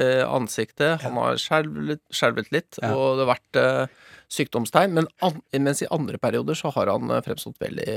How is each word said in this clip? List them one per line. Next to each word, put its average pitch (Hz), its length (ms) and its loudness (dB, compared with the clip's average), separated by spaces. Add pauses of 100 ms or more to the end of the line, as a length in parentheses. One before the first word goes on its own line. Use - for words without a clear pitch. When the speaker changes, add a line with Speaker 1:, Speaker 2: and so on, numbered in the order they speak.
(200)
Speaker 1:
ansiktet. 131 840 -2
Han 123 180 -4
har 123 160 0
skjelvet, 151 720 -2
skjelvet 120 440 0
litt, - 300 -4
Speaker 2:
Ja. 120 140 0
Speaker 1:
og 131 240 2
det 135 80 2
har 123 80 4
vært, - 260 -2
eh, 131 460 0 (220)
sykdomstegn, 160 680 2
men 160 220 2
an-, 165 240 -2 (120)
mens 139 300 0
i - 80 -2
andre 147 260 -2
perioder 120 380 -2
så 160 160 -4
har 98 160 0
han, 117 240 0
eh, 120 100 0
fremstått - 380 -8
veldig - 380 -6